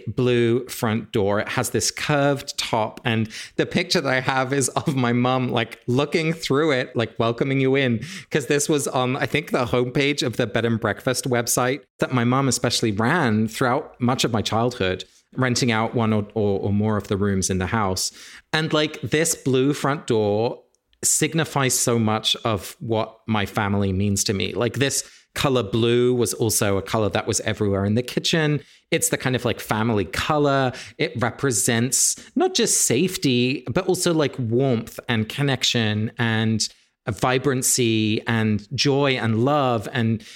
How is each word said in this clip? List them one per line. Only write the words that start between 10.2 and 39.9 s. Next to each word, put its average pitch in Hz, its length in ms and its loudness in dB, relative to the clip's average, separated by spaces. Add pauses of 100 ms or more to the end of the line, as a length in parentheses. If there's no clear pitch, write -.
of 123 140 -4
the 123 100 0
bed 113 200 -2
and 117 120 0
breakfast 110 460 -2
website 123 560 0 (200)
that 156 120 -2
my 123 120 2
mum 131 220 2
especially 117 460 0
ran 110 560 2
throughout 127 540 -2
much 123 200 2
of 131 100 0
my 117 100 0
childhood, 110 600 -2 (300)
renting 123 380 0
out 110 220 0
one 113 180 2
or, 104 220 0
or, 101 260 0
or 104 120 -2
more 104 260 2
of 98 100 -6
the 107 80 0
rooms 98 320 0
in 98 100 0
the 92 100 -2
house. 98 440 -2 (400)
And, 156 180 0
like, 151 300 0
this 151 340 0
blue 131 380 2
front 139 340 -2
door 107 540 2 (420)
signifies 147 760 0
so 120 200 2
much 107 460 2
of 107 360 -2
what 113 460 -2
my 107 200 0
family 101 480 0
means 101 300 0
to 107 100 0
me. 95 180 -4
Like, 110 220 -2
this 135 300 -2 (300)
color 127 300 0
blue 120 500 2
was 117 200 0
also 104 420 0
a 92 60 -2
color 110 260 0
that 101 180 -2
was 110 140 0
everywhere 98 440 0
in 104 120 2
the 123 80 0
kitchen. 147 560 0 (320)
It's - 160 0
the 143 80 -2
kind 127 180 0
of, 120 100 -2
like, 110 140 0
family 110 460 0
color. 139 680 0 (240)
It 151 240 -2
represents 120 920 0 (220)
not 370 180 2
just - 280 0
safety, 131 840 0
but 180 200 -2
also, 175 260 2
like, 147 240 0
warmth 117 680 0
and 110 200 0
connection 117 880 0
and 110 480 0 (400)
a 117 60 -2
vibrancy 127 1120 2
and 110 480 0
joy 139 380 2
and 113 320 0
love 131 480 0